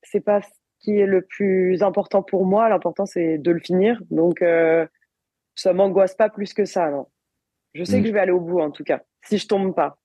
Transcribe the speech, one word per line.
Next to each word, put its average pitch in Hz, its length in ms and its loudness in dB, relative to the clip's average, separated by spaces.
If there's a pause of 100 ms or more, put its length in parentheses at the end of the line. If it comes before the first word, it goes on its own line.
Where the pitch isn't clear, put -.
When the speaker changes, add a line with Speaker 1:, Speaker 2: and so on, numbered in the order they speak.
Speaker 1:
c'est - 180 -4
pas - 220 0
ce - 60 -20 (320)
qui 208 180 -2
est 202 80 2
le 190 160 2
plus 185 600 0
important 196 400 0
pour 185 240 -2
moi. 208 220 2
L'important, 196 380 -2
c'est 160 320 -2
de 151 120 -2
le 170 100 0
finir. 196 400 0 (100)
Donc, 165 320 0
euh, 165 440 2 (680)
ça - 180 0
m'angoisse 190 420 2
pas 214 160 0
plus 202 240 -10
que 208 100 0
ça, 175 260 -2
non. 139 160 -6 (680)
Je 165 100 -8
sais 196 160 0
Speaker 2:
Hmm. - 20 2
Speaker 1:
que 220 60 0
je 220 60 -4
vais 208 60 2
aller 185 120 2
au 180 80 2
bout, 170 200 -2
en 151 100 -2
tout 147 140 -16
cas, 143 180 -4 (220)
si 208 140 -2
je - 80 -6
tombe 190 280 -2
pas. 151 300 -4